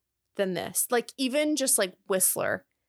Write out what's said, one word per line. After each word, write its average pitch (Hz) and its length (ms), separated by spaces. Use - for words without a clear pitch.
than 190 180
this. - 360
Like, 240 280
even 294 380
just, 269 220
like, 185 160
Whistler, 185 580